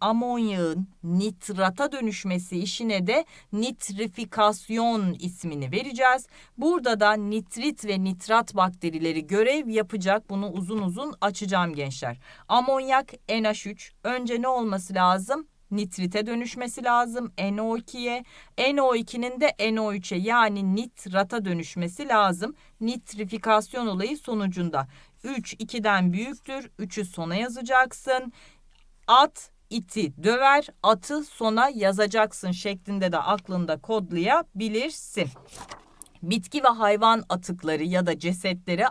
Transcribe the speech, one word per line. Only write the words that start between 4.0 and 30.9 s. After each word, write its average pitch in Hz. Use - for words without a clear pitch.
ismini 156
vereceğiz. 254
Burada 247
da 208
nitrit 214
ve 190
nitrat 208
bakterileri 165
görev 233
yapacak. 214
Bunu 196
uzun 196
uzun 214
açacağım 185
gençler. 135
Amonyak 262
N 220
H 208
üç. -
Önce 240
ne 254
olması 214
lazım? 190
Nitrite 202
dönüşmesi 240
lazım 240
N 202
O 226
ikiye. 240
N 277
O 254
ikinin 247
de 294
N 220
O 214
üçe 196
yani 202
nitrata 202
dönüşmesi 175
lazım. 208
Nitrifikasyon 220
olayı 208
sonucunda. 180
Üç 240
ikiden 208
büyüktür. 269
Üçü 208
sona 170
yazacaksın. 254
At 269
iti 180
döver, 269
atı 285